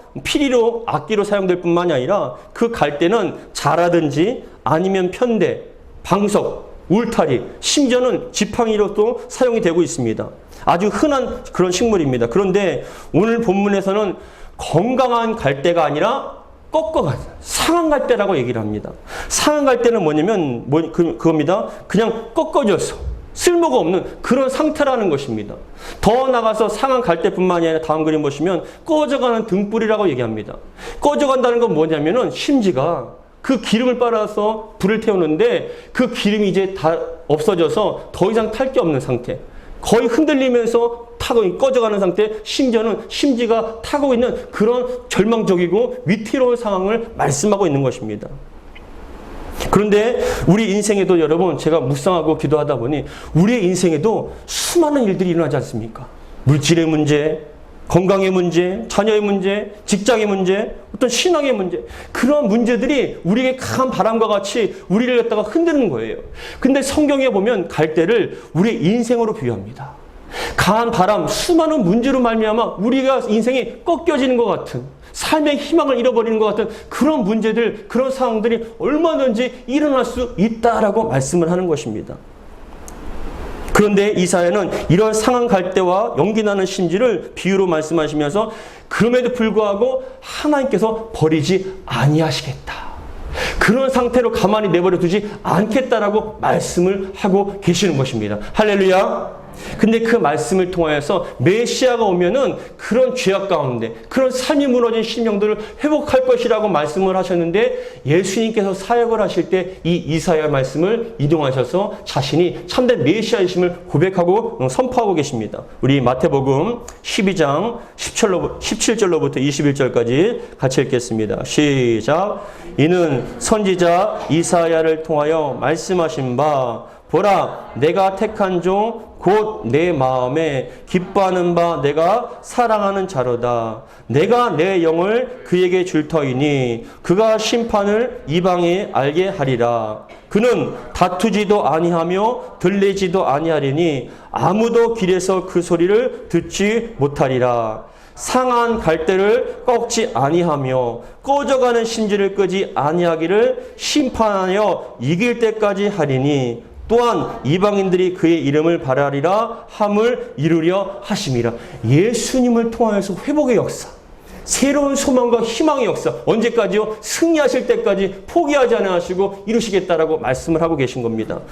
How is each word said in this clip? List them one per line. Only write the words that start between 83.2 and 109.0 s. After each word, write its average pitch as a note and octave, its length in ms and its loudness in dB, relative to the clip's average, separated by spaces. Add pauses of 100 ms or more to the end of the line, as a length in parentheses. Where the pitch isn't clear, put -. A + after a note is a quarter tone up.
그런데 G3+ 360 4
이사야는 F3 640 2 (180)
이런 G#3+ 240 4
상한 A#3+ 340 2
갈대와 F#3+ 680 0
연기 G3 260 2
나는 G3+ 220 0
심지를 F#3 720 0
비유로 F#3+ 320 0
말씀하시면서, D#3 840 0 (380)
그럼에도 A#3+ 440 2
불구하고 A3 680 0 (160)
하나님께서 B3 920 0
버리지 D#3+ 600 0 (120)
아니하시겠다, C#3+ 880 0 (840)
그런 B3+ 300 2
상태로 A#3+ 420 2
가만히 G#3+ 380 2
내버려 F3 280 2
두지 F#3+ 320 0 (140)
않겠다라고 G#3+ 1000 0
말씀을 F#3 720 0
하고 G3+ 460 0
계시는 F3 360 2
것입니다. G#2+ 420 -2 (140)
할렐루야. G3+ 840 2 (420)
근데 A3+ 220 4
그 A3+ 140 2
말씀을 F3+ 540 0
통하여서 E3+ 560 0 (140)
메시아가 A#3 640 2
오면은 F#3+ 540 2 (200)
그런 B3 380 0
죄악 G3 340 -2
가운데, B2 460 -2 (120)
그런 B3+ 220 2
삶이 C#4+ 380 0
무너진 A#3 340 2
심령들을 G#3+ 560 -2 (260)
회복할 C#4 440 2
것이라고 A3 400 2
말씀을 F#3 500 0
하셨는데, F3+ 880 -2
예수님께서 G3 680 0
사역을 A#3 440 0